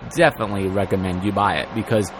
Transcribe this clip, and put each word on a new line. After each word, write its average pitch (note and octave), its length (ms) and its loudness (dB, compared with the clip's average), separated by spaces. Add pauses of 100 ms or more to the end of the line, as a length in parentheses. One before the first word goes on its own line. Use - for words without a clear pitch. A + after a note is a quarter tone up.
(140)
definitely G#2 520 2
recommend F#2 580 0
you G2+ 80 2
buy G2 280 2
it - 140 -8
because G#2+ 460 0